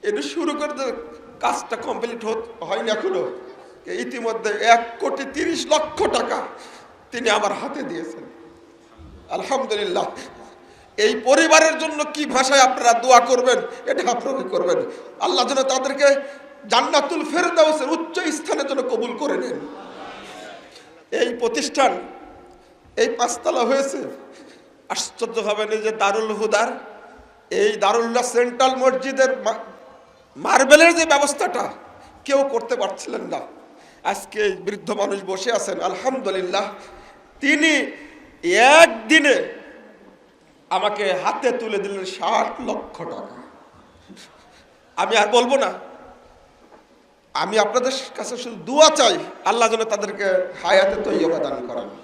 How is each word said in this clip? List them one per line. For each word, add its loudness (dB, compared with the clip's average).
এটা -2
শুরু -4
করতে -4
কাজটা -4
কমপ্লিট -8
হত-, -6
হয়নি -4
এখনো। -2
ইতিমধ্যে -6
এক 2
কোটি -4
তিরিশ -4
লক্ষ 0
টাকা -2
তিনি -2
আমার 2
হাতে -8
দিয়েছেন। -10
আলহামদুলিল্লাহ। -4
এই 2
পরিবারের 6
জন্য -4
কি -6
ভাষায় 4
আপনারা 6
দোয়া 8
করবেন, 2
এটা 0
আপনারা -4
করবেন। 0
আল্লাহ 0
যেন 0
তাদেরকে 2
জান্নাতুল 2
ফেরদাউসের 2
উচ্চ -4
স্থানে -4
যেন -2
কবুল -4
করে -2
নেন। -6
এই 0
প্রতিষ্ঠান 0
এই 2
পাঁচতলা -2
হয়েছে। 0
আশ্চর্য -6
হবেন, -2
এই -2
যে -2
দারুল 0
হুদার, 0
এই 2
দারুল 2
হুদা 0
সেন্ট্রাল 2
মসজিদের 2
মা-, -4
মার্বেলের 8
যে 4
ব্যবস্থাটা 0
কেউ 2
করতে -2
পারছিলেন -6
না, -6
আজকে -6
এই 0
বৃদ্ধ -8
মানুষ -2
বসে -4
আছেন, -4
আলহামদুলিল্লাহ, -4
তিনি 2
একদিনে 4
আমাকে -2
হাতে -2
তুলে -4
দিলেন -8
ষাট 0
লক্ষ -8
টাকা। -14
আমি -2
আর 4
বলবো 4
না, -2
আমি -2
আপনাদের 0
কাছে -8
শুধু -10
দোয়া 8
চাই, 4
আল্লাহ 4
যেন -2
তাদেরকে -4
হায়াতে 4
তৈয়বা 0
দান -4
করেন। -8